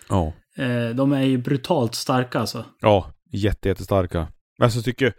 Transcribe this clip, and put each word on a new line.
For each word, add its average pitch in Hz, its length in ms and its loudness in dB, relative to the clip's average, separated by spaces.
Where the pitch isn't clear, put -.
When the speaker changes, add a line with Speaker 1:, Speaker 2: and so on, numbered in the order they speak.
Speaker 1:
Ja. 85 240 0
Speaker 2:
Eh, 120 360 -2
de 135 180 2
är 139 100 0
ju 131 160 2
brutalt 127 560 -2
starka, 127 460 -2
alltså. 110 240 -6
Speaker 1:
Ja, 104 300 4
jätte-, 101 360 -2
jättestarka. 90 600 0
Alltså, 120 200 4
tycker, 123 360 0